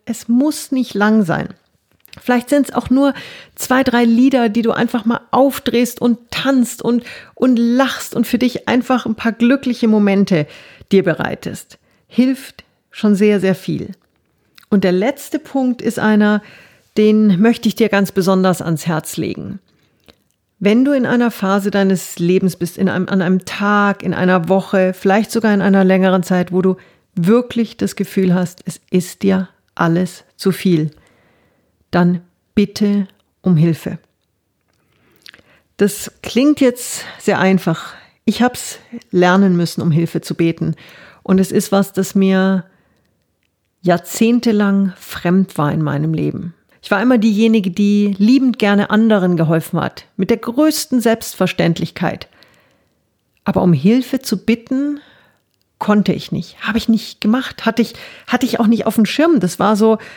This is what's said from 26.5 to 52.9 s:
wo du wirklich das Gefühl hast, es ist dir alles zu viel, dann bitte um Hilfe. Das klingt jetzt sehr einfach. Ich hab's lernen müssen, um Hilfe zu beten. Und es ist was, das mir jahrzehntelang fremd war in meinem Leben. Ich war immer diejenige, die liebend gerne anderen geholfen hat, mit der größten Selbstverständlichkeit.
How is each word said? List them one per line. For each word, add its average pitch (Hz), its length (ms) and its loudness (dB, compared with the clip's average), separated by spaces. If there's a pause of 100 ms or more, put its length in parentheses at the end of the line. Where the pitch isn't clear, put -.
wo 185 100 0
du 185 140 0 (380)
wirklich 226 600 0
das 196 200 -4
Gefühl 185 380 0
hast, 180 300 -4
es - 160 -12 (100)
ist - 320 -4
dir 190 260 0 (260)
alles 175 500 -2 (120)
zu 190 160 0
viel, 156 400 0 (1000)
dann 175 320 0 (320)
bitte 202 520 0 (360)
um 180 140 2
Hilfe. 165 420 0 (1800)
Das - 340 -2 (120)
klingt 285 380 0
jetzt - 440 -2 (160)
sehr 185 180 0
einfach. 185 560 0 (300)
Ich 226 180 0
hab's - 360 -4 (320)
lernen 180 460 2
müssen, 170 260 -2
um 170 80 0
Hilfe 165 300 0
zu - 140 -10
beten. 165 400 -2 (480)
Und 190 160 2
es 190 140 0
ist 208 180 0
was, 196 220 0
das 185 220 -4
mir 190 500 2 (1160)
jahrzehntelang 196 1120 0
fremd - 640 -2
war 147 120 0
in 156 120 -2
meinem 151 320 -2
Leben. 156 400 -6 (260)
Ich - 100 -18
war 202 100 0
immer 247 180 2
diejenige, 214 520 2
die 202 480 0
liebend 247 400 2
gerne 202 320 2
anderen 208 460 2
geholfen 160 440 0
hat, - 260 -8 (100)
mit 185 140 -2
der 226 60 2
größten 254 640 -2
Selbstverständlichkeit. 175 1300 -2 (1160)